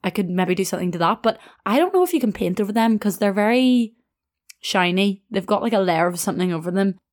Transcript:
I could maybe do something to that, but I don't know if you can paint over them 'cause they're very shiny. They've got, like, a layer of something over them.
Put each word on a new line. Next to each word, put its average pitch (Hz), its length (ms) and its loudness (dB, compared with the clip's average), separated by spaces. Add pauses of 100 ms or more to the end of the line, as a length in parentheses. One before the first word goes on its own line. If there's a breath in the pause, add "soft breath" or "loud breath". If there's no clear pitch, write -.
I 185 80 -2
could 180 180 -4
maybe 180 240 0
do 185 120 -2
something 180 260 -4
to 170 80 -6
that, 170 240 0
but - 160 0 (260 loud breath)
I 214 140 2
don't 359 160 2
know 370 80 4
if 349 100 0
you 320 60 0
can 214 140 0
paint 185 280 -2
over 202 100 -2
them 226 280 2
'cause 208 180 -2
they're 202 160 0
very 233 640 2 (680)
shiny. 190 680 0
They've 190 140 -4
got, 202 180 0
like, 226 100 0
a 208 60 2
layer 175 260 2
of 175 140 -4
something 180 340 -2
over 165 160 -6
them. 190 300 -2 (140)